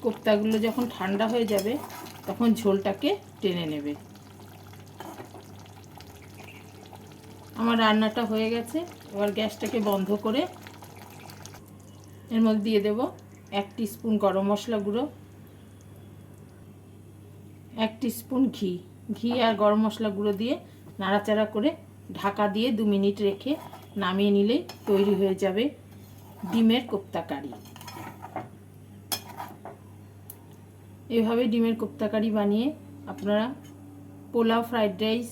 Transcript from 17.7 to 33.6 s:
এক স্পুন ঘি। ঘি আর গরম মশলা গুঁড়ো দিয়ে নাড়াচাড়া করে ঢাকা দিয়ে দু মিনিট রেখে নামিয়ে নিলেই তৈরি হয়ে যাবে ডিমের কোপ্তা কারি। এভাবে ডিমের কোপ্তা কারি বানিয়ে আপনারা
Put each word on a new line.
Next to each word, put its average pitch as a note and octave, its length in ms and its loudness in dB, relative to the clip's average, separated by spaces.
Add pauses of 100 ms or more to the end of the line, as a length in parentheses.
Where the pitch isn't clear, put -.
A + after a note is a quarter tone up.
এক A3 80 -2 (240)
স্পুন C4 240 -2 (160)
ঘি। F#3+ 140 0 (460)
ঘি A#3+ 140 -2 (140)
আর A3+ 160 4
গরম G#3+ 240 6
মশলা G#3+ 320 0
গুঁড়ো G#3 240 0
দিয়ে B3+ 140 0 (460)
নাড়াচাড়া G#3 520 4
করে G#3+ 160 2 (500)
ঢাকা G3+ 260 2 (100)
দিয়ে A3+ 120 2 (100)
দু A3 60 0 (100)
মিনিট G3+ 260 2 (100)
রেখে A3+ 240 -2 (500)
নামিয়ে G3 340 4
নিলেই A3+ 240 4 (260)
তৈরি G3+ 320 4
হয়ে F#3+ 240 2
যাবে G3 200 0 (880)
ডিমের A3+ 400 4
কোপ্তা G3 380 -4
কারি। C#3 220 -8 (3750)
এভাবে A#3 340 4
ডিমের A3+ 300 2
কোপ্তা G#3+ 320 -4
কারি A3 240 2
বানিয়ে G#3 300 2 (440)
আপনারা G#3 340 0 (840)